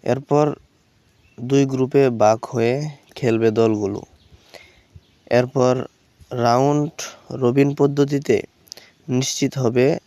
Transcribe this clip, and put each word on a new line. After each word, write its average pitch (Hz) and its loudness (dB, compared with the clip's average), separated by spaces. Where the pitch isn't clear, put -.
এরপর 147 0
দুই 135 0
গ্রুপে 131 0
ভাগ 110 4
হয়ে 120 0
খেলবে 113 0
দলগুলো। 104 0
এরপর 127 2
রাউন্ড 143 2
রবিন 139 2
পদ্ধতিতে 143 0
নিশ্চিত 131 -2
হবে 123 2